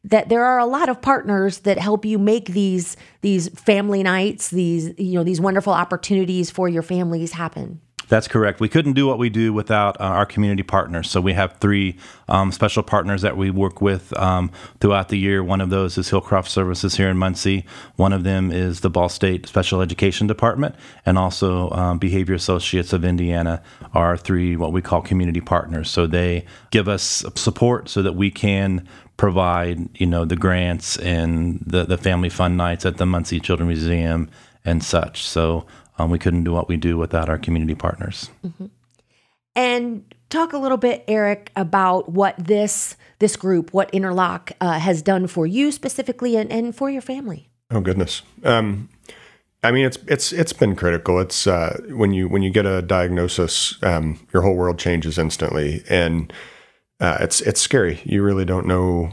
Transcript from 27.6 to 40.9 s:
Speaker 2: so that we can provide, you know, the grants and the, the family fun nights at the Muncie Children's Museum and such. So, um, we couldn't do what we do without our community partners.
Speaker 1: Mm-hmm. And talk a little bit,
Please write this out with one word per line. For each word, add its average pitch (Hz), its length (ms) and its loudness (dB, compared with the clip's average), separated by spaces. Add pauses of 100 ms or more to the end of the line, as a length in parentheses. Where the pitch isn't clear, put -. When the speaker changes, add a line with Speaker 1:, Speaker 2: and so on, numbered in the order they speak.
Speaker 2:
so 101 120 -2
that 92 120 0
we 98 180 0
can 98 560 0 (300)
provide, 87 680 0 (140)
you 90 60 2
know, 85 180 2
the 85 100 0
grants 90 640 0
and 85 680 0
the, 87 200 0
the 87 140 0
family 90 320 0
fun 87 280 0
nights 87 300 -2
at 87 100 -2
the 90 80 0
Muncie 87 340 0
Children's 85 420 0
Museum 82 500 0 (340)
and 82 180 0
such. - 440 -2
So, 82 400 -2 (300)
um, 82 120 0
we 85 80 2
couldn't 85 280 0
do 85 80 0
what 85 160 -2
we 85 80 0
do 82 200 0
without 82 300 -2
our 78 100 0
community 80 380 -2
partners. - 540 -6 (160)
Speaker 1:
Mm-hmm. 185 220 -12 (840)
And 240 640 -2 (140)
talk 320 240 0
a 285 40 -4
little 262 200 0
bit, 240 320 0